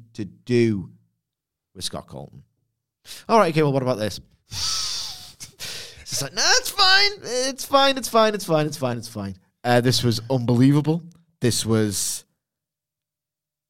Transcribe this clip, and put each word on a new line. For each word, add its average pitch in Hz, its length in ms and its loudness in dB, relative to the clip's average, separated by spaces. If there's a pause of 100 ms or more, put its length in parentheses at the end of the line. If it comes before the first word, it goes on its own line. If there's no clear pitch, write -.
(140)
to 107 120 -10
do 113 680 0 (840)
with 92 80 -16
Scott - 240 -10
Colton. 69 360 -18 (880)
All 226 80 4
right, 175 160 4
okay, 156 100 2
well, 143 100 2
what 135 100 -2
about 123 160 0
this? 107 200 -6 (300)
<laughs> - 300 -6 (1300)
It's - 80 -4
like, 139 140 -10
"No, 233 100 -2
it's 480 240 2
fine. 392 420 4 (120)
It's 254 420 -4
fine, 269 320 4
it's 254 100 -8
fine, 220 280 2
it's 156 420 -2
fine, 120 200 -4
it's 110 100 -12
fine." 98 280 -10 (280)
Uh, 123 180 4
this 120 220 2
was 113 260 0
unbelievable. 135 720 2 (400)
This - 240 0
was 107 580 -2 (1500)